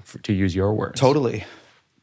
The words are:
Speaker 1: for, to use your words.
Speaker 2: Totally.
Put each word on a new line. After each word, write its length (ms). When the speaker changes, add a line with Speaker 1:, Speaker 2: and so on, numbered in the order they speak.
Speaker 1:
for, 160
to 120
use 220
your 180
words. 280
Speaker 2:
Totally. 440